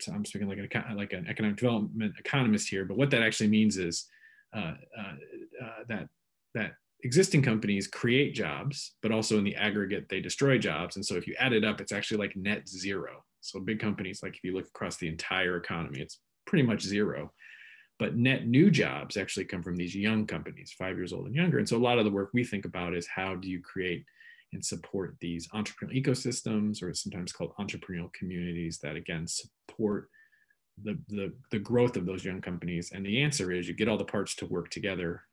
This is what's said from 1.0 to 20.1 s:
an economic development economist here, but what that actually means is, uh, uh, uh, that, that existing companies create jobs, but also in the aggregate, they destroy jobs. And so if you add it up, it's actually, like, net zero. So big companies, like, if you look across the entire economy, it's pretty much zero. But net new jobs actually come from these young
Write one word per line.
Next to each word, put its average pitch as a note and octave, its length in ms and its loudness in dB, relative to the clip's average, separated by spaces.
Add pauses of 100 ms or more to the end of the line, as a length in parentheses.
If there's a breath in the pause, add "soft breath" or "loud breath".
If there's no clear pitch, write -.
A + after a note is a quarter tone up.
an F2+ 140 -6
economic G#2 300 0
development A2 600 2
economist A2+ 500 2
here, F#2+ 160 -2
but F#2+ 120 -2
what C3+ 140 4
that A#2+ 100 6
actually A2 280 4
means G#2+ 280 6
is, E2+ 300 -2 (460 soft breath)
uh, F2+ 200 -6 (260)
uh, F#2+ 640 -14
uh, A2 220 -12
that, G#2 220 -6 (440)
that G2 200 -2 (300)
existing D3+ 380 6
companies G#2 460 2
create C3+ 460 2
jobs, G2+ 680 -4
but A2 100 0
also A2 260 2
in G2+ 60 4
the G2+ 120 0
aggregate, G2 540 0
they F#2+ 120 -2
destroy C3 360 4
jobs. F2 380 0
And G2 100 -6
so G2 100 -2
if F2 120 -2
you - 120 -6
add B2 140 4
it A2 120 6
up, G#2 160 0
it's - 100 -8
actually, G2+ 260 -2
like, G2 180 -2
net G2+ 320 -2
zero. F2+ 560 -6 (180)
So - 180 -10
big G#2+ 200 -2
companies, G2+ 440 -2
like, F#2 140 -8
if - 60 -12
you F#2 100 -2
look F#2 140 -4
across - 280 -6
the E2+ 140 -4
entire F2+ 480 0
economy, E2 420 -4
it's - 200 -10 (260)
pretty D#3 180 6
much A2+ 180 4
zero. F#2 520 0 (640 loud breath)
But - 160 0
net A#2+ 320 4
new D3+ 240 10
jobs C#2+ 460 2
actually F#2+ 280 -2
come F2+ 180 -6
from F2+ 120 -4
these F2+ 200 -2
young G#2+ 300 2